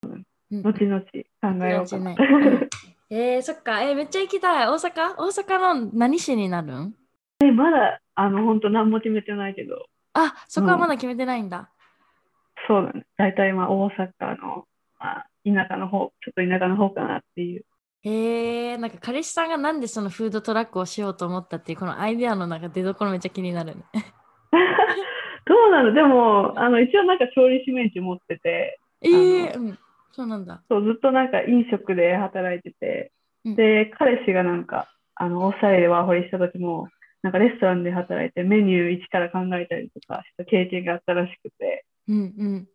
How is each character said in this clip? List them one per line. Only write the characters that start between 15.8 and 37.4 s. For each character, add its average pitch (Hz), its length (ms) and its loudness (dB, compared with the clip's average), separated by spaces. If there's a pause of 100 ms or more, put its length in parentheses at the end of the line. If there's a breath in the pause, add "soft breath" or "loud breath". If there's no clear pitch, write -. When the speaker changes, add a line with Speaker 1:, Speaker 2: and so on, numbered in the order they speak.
Speaker 1:
方、 190 240 -4 (120)
ち - 40 -12
ょ - 20 -14
っ - 20 -20
と 180 160 -2
田 185 100 0
舎 185 100 0
の 190 80 0
方 202 140 2
か - 140 -8
な - 140 -6
っ - 20 -10 (140)
て 175 80 -8
い 175 160 -8
う。 - 60 -18 (380)
Speaker 2:
へ 233 720 -4
ー、 233 40 -10
な 233 100 -8
ん - 20 -8
か - 100 -20
彼 262 220 -6
氏 - 100 -10
さ 330 140 -2
ん - 20 -8
が 330 100 -2
な 285 140 -2
ん 311 80 -4
で 233 80 -6
そ 220 120 -8
の 202 80 -4
フ 220 180 -6
ー 214 40 -4
ド 208 100 -4
ト 220 140 -4
ラ 220 80 0
ッ 226 40 -4
ク 185 120 -8
を 185 80 -4
し - 140 -10
よ 202 100 -4
う 185 60 -8
と 180 100 -6
思 180 120 -4
っ 175 80 -10
た 165 120 -10
っ - 20 -10
て 165 120 -12
い - 20 -6
う - 40 -18
こ 185 80 -6
の - 140 -8
ア 208 80 -4
イ 233 80 -4
デ 240 120 -2
ア 220 80 -2
の 180 100 -4
な 170 120 -6
ん - 20 -12
か 170 80 -10
出 185 160 -6
所 202 260 -2
め 190 60 -2
っ - 20 -4
ち 180 80 -8
ゃ 180 40 -6
気 190 120 -8
に 180 100 -6
な 170 120 -4
る 160 120 -14
ね。 - 160 -20
Speaker 1:
<laughs> - 1500 -2
ど 320 80 6 (140)
う - 20 8
な 320 120 6
の？ 220 100 4
で 294 100 6
も、 233 540 6
あ 240 140 2
の、 233 100 6
一 254 160 4
応 403 80 4
な 359 120 4
ん - 20 -6
か 247 160 2
調 254 140 6
理 254 180 2
師 269 40 -4
免 247 200 0
許 185 100 -8
持 180 140 -4
っ 180 40 -14
て - 200 -12
て、 - 420 -4 (220)
Speaker 2:
え 320 60 2
ー、 359 460 4
Speaker 1:
あ 247 40 -8
の、 247 60 -6
Speaker 2:
う 220 80 -6
ん。 202 60 -16 (340)
そ 262 100 -12
う 240 40 -8
な 220 120 -6
ん 190 80 -12
だ。 175 240 -18
Speaker 1:
そ 220 80 2
う、 208 60 0
ず 214 80 2
っ - 80 2
と 269 100 4
な 262 140 4
ん 254 60 -4
か - 120 0
飲 240 280 2
食 196 240 -2
で 175 220 2
働 185 400 -4
い 180 60 -12
て - 80 -18
て、 - 420 -8 (320)
Speaker 2:
う 226 60 -6
ん。 202 60 -4
Speaker 1:
で、 214 300 6 (120)
彼 247 260 2
氏 196 80 2
が 185 120 2
な 175 80 0
ん 175 120 -4
か、 - 220 -6 (300)
あ 175 120 -2
の、 180 160 -2
オ 196 80 2
ー - 40 -6
ス - 40 -6
ト 220 60 2
ラ 202 60 6
リ 185 60 6
ア - 20 6
で 175 80 4
ワ 175 140 4
ー 180 40 0
ホ 180 80 4
リ 180 80 0
し 180 80 -8
た 190 80 -4
時 180 200 -2
も、 175 300 -6 (340 soft breath)
な 190 80 -2
ん - 20 -8
か 185 60 0
レ 226 120 6